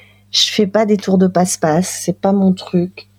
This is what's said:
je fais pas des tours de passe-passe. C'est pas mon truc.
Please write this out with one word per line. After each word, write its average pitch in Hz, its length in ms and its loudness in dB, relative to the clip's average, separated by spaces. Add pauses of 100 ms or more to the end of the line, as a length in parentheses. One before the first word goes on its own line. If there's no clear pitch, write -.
(320)
je - 180 0
fais 214 160 0
pas 214 180 0
des 208 140 2
tours 190 180 0
de 185 120 4
passe-passe. 180 760 -2
C'est - 160 -4
pas 196 120 0
mon 190 200 2
truc. 185 560 -6 (100)